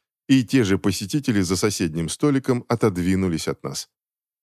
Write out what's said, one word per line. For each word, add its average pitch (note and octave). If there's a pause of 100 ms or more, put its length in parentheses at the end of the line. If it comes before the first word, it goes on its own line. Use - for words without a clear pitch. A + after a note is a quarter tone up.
(280)
и C3
те B2+
же F#2+
посетители G2+
за F#2
соседним E2+
столиком C3+
отодвинулись F#2
от -
нас. - (540)